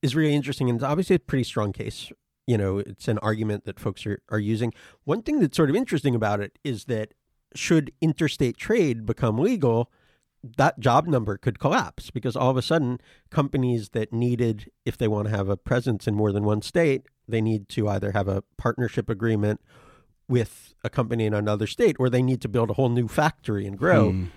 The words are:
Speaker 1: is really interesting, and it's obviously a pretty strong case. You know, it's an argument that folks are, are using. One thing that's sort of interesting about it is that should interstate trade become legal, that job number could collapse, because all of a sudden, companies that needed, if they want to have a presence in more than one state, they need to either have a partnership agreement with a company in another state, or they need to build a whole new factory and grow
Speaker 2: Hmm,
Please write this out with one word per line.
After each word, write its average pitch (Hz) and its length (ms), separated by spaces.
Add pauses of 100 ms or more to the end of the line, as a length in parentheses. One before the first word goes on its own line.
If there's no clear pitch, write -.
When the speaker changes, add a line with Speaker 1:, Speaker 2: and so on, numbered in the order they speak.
Speaker 1:
is 131 140
really 156 180
interesting, 139 340
and 120 100
it's 139 60
obviously 175 320
a 165 40
pretty 131 240
strong 104 280
case. - 380 (380)
You 120 100
know, 98 200
it's - 280
an 107 120
argument 107 480
that 101 120
folks - 260
are, 104 160 (100)
are 107 100
using. 110 340 (300)
One 190 180
thing 302 160
that's 175 180
sort 151 140
of 151 60
interesting 156 400
about 104 240
it 101 240
is 120 220
that 110 280 (400)
should 156 460
interstate 151 560
trade 143 500
become 110 320
legal, 139 540 (640)
that 143 240
job 131 260
number 113 300
could - 240
collapse, 139 500
because 120 240
all 127 160
of 131 60
a 127 60
sudden, 131 360 (320)
companies 123 600
that 110 220
needed, 117 560 (160)
if - 140
they 120 80
want 107 220
to 107 80
have 98 120
a 101 80
presence 120 520
in 107 80
more 107 160
than 104 100
one 104 200
state, 156 440 (220)
they 113 120
need 110 280
to 104 200
either 101 240
have 98 140
a 98 160 (140)
partnership 120 520
agreement 107 520 (680)
with - 540
a 110 80
company 113 360
in 107 80
another 104 340
state, 214 320
or 127 80
they 123 140
need 127 180
to - 80
build 113 220
a - 40
whole 135 140
new 120 180
factory 110 600
and 98 120
grow 113 320
Speaker 2:
Hmm, 92 140 (120)